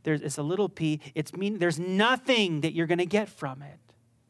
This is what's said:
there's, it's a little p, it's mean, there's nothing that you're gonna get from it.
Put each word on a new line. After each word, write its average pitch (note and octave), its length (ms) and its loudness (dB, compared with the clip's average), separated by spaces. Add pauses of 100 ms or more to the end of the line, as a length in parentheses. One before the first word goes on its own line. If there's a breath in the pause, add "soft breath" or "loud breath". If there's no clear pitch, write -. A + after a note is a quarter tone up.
there's, D#3 180 0
it's C#3+ 160 -6
a D3+ 60 -6
little F#3 260 0
p, D3+ 320 -2 (140 loud breath)
it's D#3 180 -4
mean, G3+ 280 -4
there's E3+ 180 2
nothing G#3 840 2
that D#3+ 100 0
you're E3 160 0
gonna F3 180 2
get G3+ 220 0
from C#3 340 -10
it. C#3+ 160 -20 (520)